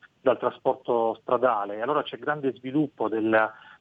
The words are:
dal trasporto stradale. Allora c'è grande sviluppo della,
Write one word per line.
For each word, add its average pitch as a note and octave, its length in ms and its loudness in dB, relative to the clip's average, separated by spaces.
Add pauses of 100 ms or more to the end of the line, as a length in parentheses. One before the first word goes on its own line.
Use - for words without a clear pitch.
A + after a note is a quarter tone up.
(220)
dal A#2+ 160 2
trasporto A#2 840 0
stradale. A2 600 0
Allora C#3 220 0
c'è - 140 -10
grande C3+ 360 -4
sviluppo C3 560 -2
della, A2 420 2 (300)